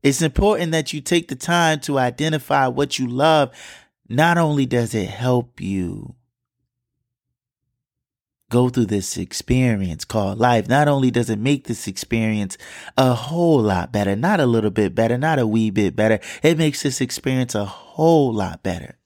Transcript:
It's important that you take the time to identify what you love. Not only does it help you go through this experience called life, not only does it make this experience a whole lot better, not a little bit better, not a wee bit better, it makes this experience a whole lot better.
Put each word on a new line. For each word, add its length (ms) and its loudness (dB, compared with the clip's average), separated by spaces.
It's 180 2
important 500 0
that 220 -2
you 80 -8
take 280 -2
the 60 -8
time 440 0
to 180 -2
identify 720 0
what 320 -2
you 80 -2
love. 420 2
Not 300 2
only 300 2
does 260 -2
it 160 -2
help 500 -2
you 540 -6
go 180 4
through 160 2
this 320 -4
experience 880 -2
called 320 -2
life, 320 2
not 180 4
only 220 2
does 220 0
it 80 -2
make 260 -2
this 220 -8
experience 680 -4
a 200 4
whole 440 2
lot 320 0
better, 240 0
not 240 0
a 60 4
little 240 2
bit 240 0
better, 240 2
not 220 0
a 80 0
wee 240 0
bit 240 0
better, 240 2
it 120 4
makes 280 0
this 180 -2
experience 540 -2
a 100 0
whole 680 2
lot 300 -4
better. 440 -8